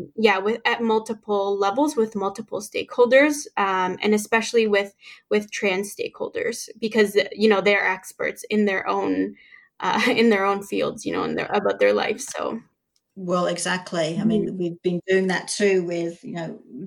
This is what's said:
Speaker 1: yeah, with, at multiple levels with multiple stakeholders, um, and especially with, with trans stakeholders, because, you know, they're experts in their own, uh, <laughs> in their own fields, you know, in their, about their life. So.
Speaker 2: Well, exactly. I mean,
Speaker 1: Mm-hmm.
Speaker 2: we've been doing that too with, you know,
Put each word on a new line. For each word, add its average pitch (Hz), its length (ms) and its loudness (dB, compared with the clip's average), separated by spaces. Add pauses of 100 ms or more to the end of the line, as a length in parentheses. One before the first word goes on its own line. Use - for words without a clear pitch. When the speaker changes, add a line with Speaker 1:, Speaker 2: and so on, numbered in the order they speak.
(160)
Speaker 1:
yeah, 208 220 4
with, 214 280 -2
at 233 160 0
multiple 214 760 0
levels 233 380 2
with 220 200 0
multiple 196 440 -6
stakeholders, 269 840 4 (100)
um, 185 460 0
and 214 120 2
especially 220 520 2
with, 202 280 0 (360)
with 208 200 0
trans 202 440 -2
stakeholders, - 720 -6 (120)
because, 214 360 2 (160)
you 214 160 4
know, 196 140 4
they're 202 240 2
experts - 640 -6
in 214 160 2
their 190 200 -2
own, 196 500 -2 (420)
uh, 190 260 -2
<laughs> 240 40 2
in 233 220 4
their 196 140 2
own 202 180 0
fields, - 440 -4
you - 60 -4
know, 87 120 -2
in - 120 -4
their, - 100 -4
about 202 320 -2
their 208 160 4
life. 208 260 -2
So. - 400 -6 (560)
Speaker 2:
Well, 180 300 -2
exactly. 175 720 -4
I 208 40 0
mean, 220 220 2
Speaker 1:
Mm-hmm. 190 120 -8
Speaker 2:
we've 170 240 -6
been 175 240 -2
doing 190 220 2
that 170 200 -2
too 190 360 2
with, 170 380 -6
you - 120 -12
know, 160 240 -8 (280)